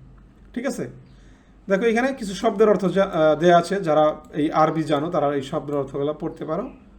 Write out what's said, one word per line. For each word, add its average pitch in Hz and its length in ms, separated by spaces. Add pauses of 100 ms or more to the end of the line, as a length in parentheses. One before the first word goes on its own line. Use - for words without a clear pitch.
(540)
ঠিক 247 120
আছে? 147 240 (800)
দেখো, 190 160
এখানে 233 280
কিছু 208 220
শব্দের 220 340
অর্থ 196 160
যা-, 185 220
আহ, 156 340
দেয়া 175 180
আছে। 190 240
যারা 151 340 (180)
এই 156 180
আরবি 156 300
জানো, 151 280
তারা 147 240
এই 139 80
শব্দের 147 340
অর্থগুলো 143 440
পড়তে 165 240
পারো। 175 260 (280)